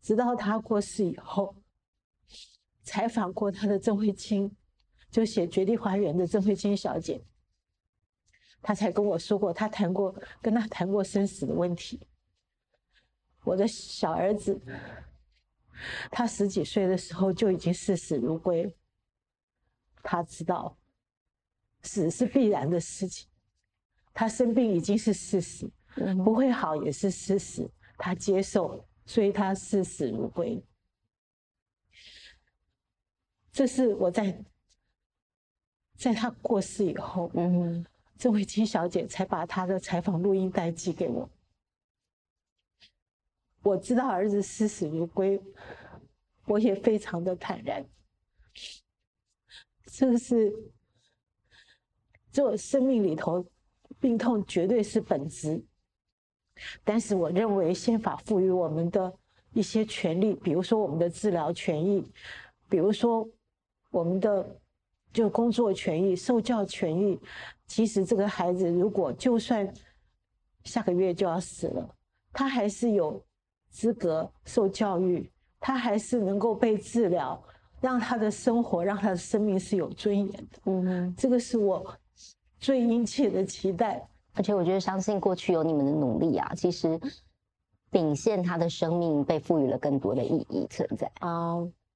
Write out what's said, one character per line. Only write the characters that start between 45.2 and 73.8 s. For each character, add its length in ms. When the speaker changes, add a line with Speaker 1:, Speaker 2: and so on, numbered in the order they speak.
Speaker 1:
我 120
也 160
非 240
常 240
的 120
坦 300
然。 200
这 260
个 80
是， 360
这 260
生 280
命 180
里 140
头， 280
病 160
痛 300
绝 200
对 160
是 180
本 280
质。 340
但 160
是 160
我 140
认 260
为 180
宪 240
法 260
赋 160
予 80
我 200
们 220
的 220
一 80
些 240
权 360
利， 140
比 180
如 100
说 160
我 80
们 120
的 120
治 200
疗 220
权 320
益， 240
比 100
如 140
说 360
我 140
们 160
的 360
就 160
工 220
作 220
权 300
益、 120
受 260
教 240
权 320
益， 220
其 200
实 180
这 100
个 140
孩 240
子 180
如 200
果 220
就 260
算 340
下 180
个 100
月 220
就 120
要 140
死 280
了， 280
他 160
还 200
是 240
有 320
资 220